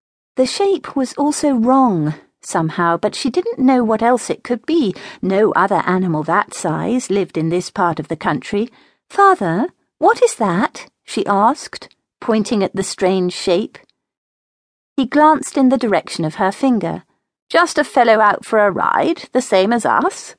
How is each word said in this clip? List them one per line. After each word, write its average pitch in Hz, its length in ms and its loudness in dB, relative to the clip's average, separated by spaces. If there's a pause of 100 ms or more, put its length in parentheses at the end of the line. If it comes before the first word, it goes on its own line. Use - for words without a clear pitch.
(380)
The 262 80 2
shape 392 500 -2
was 262 200 -2
also 294 380 0
wrong, 226 600 2 (260)
somehow, 170 560 -2
but 214 180 -2
she - 160 -4
didn't 370 300 -2
know 254 240 4
what 220 180 0
else 233 280 2
it - 160 -8
could 240 200 -6
be. 311 300 0 (260)
No 190 300 2
other 190 340 2
animal 180 380 0
that 165 300 -2
size 175 560 -4
lived 190 280 -2
in 160 120 -2
this 175 200 -2
part 175 300 -2
of 151 80 -8
the 165 80 -6
country. 196 540 -4 (400)
"Father, 311 580 2 (300)
what 415 260 2
is 466 120 2
that?" 202 540 -2 (140)
she - 220 -6
asked, - 640 -2 (320)
pointing 214 420 0
at 180 100 -4
the 196 100 -4
strange 185 500 -2
shape. - 440 -2 (1160)
He 269 100 -2
glanced 302 520 2
in 269 100 4
the 262 180 2
direction 185 380 -2
of 156 120 -4
her 190 180 0
finger. 180 500 -2 (460)
"Just 330 280 0
a 294 60 2
fellow 226 380 4
out 208 240 2
for 220 140 0
a 202 120 4
ride, - 640 -2
the 262 80 0
same 196 320 2
as 233 120 -2
us." 151 540 -2